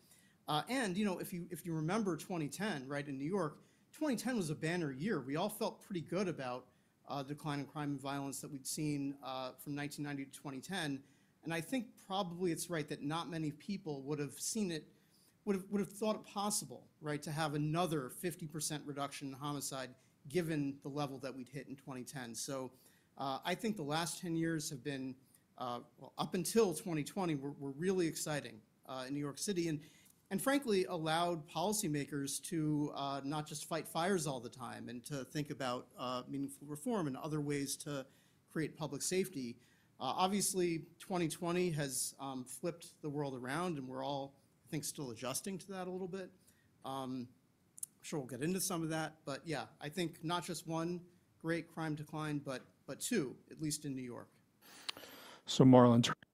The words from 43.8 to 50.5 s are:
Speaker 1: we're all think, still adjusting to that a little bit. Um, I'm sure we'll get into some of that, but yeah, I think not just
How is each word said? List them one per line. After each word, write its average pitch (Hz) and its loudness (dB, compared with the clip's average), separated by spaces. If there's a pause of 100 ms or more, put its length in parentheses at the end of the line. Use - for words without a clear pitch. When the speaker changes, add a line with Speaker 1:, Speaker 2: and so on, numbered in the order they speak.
Speaker 1:
we're 131 -4
all 139 -2 (400)
think, 143 -2
still 131 -4
adjusting 131 -2
to - -12
that 185 -6
a 185 -4
little 185 -4
bit. 185 -8 (520)
Um, 131 -4 (500)
I'm - -10
sure 165 -4
we'll 127 -4
get 120 -6
into 180 2
some 170 0
of 160 0
that, 160 0 (100)
but 139 -4
yeah, 135 -2 (140)
I 147 -6
think 170 -2
not 170 0
just - -8